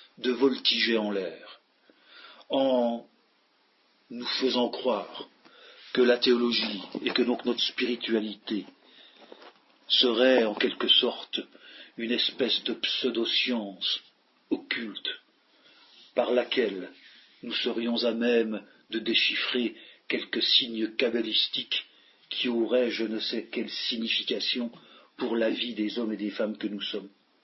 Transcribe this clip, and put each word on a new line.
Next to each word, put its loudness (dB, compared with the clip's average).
de 0
voltiger 2
en 0
l'air, -6
en 2
nous -10
faisant 0
croire -4
que 4
la 6
théologie 2
et 0
que 4
donc 2
notre 0
spiritualité -2
serait 4
en 0
quelque 0
sorte 2
une -4
espèce 0
de -4
pseudo-science -2
occulte -4
par 0
laquelle 0
nous -8
serions -2
à 2
même 2
de -4
déchiffrer 0
quelques -4
signes 2
cabalistiques 0
qui -2
auraient 2
je -4
ne -4
sais -6
quelle -4
signification -2
pour -2
la 2
vie -4
des -2
hommes -2
et -2
des -4
femmes -4
que -4
nous -6
sommes. -8